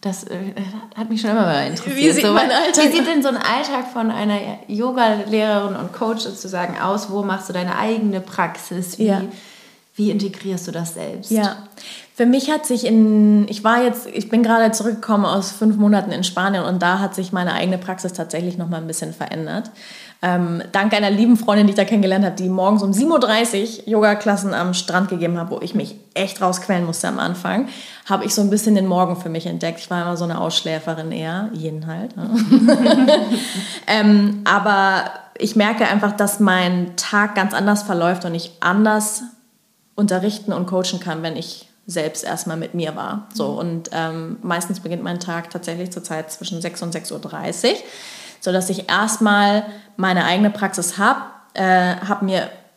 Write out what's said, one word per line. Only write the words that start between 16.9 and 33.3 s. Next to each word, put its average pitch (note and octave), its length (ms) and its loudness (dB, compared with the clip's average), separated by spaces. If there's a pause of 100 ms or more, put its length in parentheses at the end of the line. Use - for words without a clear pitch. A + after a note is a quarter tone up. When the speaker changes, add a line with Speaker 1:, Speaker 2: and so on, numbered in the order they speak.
Speaker 2:
hat G3 160 -2
sich F#3 180 -6
meine F3+ 200 0
eigene F#3 260 0
Praxis F#3 340 -6
tatsächlich F3 460 -6
noch E3+ 100 -6
mal E3+ 100 -4
ein D#3+ 100 -8
bisschen D#3+ 240 -8
verändert. D#3+ 580 -8 (500)
Ähm, F3 400 0 (120)
dank G3+ 220 4
einer G#3 180 2
lieben A3+ 240 6
Freundin, G#3 320 6
die G3 60 4
ich - 20 2
da G3 80 4
kennengelernt G3 400 4
habe, F3+ 100 -2
die F#3 140 -2
morgens F#3+ 340 2
um G3 100 0
sieben C4+ 200 2
Uhr D4+ 80 4
dreißig A3+ 680 0
Yoga-Klassen G#3 680 2
am F3+ 220 -2
Strand F3+ 360 0
gegeben E3+ 280 -2
hat, E3+ 140 -6
wo - 80 -6
ich F3 160 -6
mich - 180 -4 (200)
echt F#3+ 280 -4
rausquälen F3+ 420 0
musste E3 220 -4
am - 140 -2
Anfang, F3+ 480 -2 (420)
habe G3 140 0
ich G#3 100 -2
so G#3+ 80 2
ein G3+ 80 4
bisschen G#3+ 240 4
den F#3+ 140 4
Morgen F3+ 260 2
für F3 140 -8
mich E3 180 -6
entdeckt. E3 320 -6
Ich - 100 -16
war F3 140 -4
immer F3 140 -4
so E3+ 80 -4
eine E3+ 160 -4
Ausschläferin D#3+ 720 -4
eher, F3 400 -6
jeden D#3 340 -8
halt, E3+ 300 -8
ne? A3 140 -6
<laughs> A#3 960 6 (580)